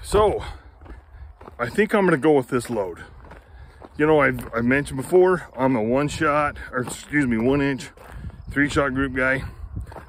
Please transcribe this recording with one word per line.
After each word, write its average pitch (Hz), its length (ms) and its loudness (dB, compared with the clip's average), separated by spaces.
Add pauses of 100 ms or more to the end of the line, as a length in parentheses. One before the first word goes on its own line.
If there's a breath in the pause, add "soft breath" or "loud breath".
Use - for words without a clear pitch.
so 190 400 2 (1120 loud breath)
I 120 120 -4
think 214 260 2
I'm 196 100 4
gonna 165 120 4
go 147 160 4
with 135 160 2
this 123 200 -2
load. 98 340 -4 (920 loud breath)
You 147 80 2
know, 156 140 6
I've, 131 340 2
I've 117 100 0
mentioned 135 380 0
before, 180 560 4
I'm 131 180 2
a 110 60 0
one 127 260 0
shot, 147 500 0 (140)
or 123 100 -2
excuse 143 440 -4
me, 120 120 0
one 135 260 2
inch, 139 260 -4 (600 loud breath)
three 143 180 0
shot 139 240 0
group 131 220 -2
guy. 131 280 0 (640 loud breath)